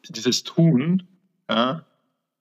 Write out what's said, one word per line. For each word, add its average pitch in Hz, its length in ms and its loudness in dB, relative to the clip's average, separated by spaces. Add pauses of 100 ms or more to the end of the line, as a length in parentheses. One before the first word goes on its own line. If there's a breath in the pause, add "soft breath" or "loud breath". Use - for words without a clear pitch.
dieses 113 340 -4
Tun, 165 640 2 (420)
ja, 123 360 -2 (560)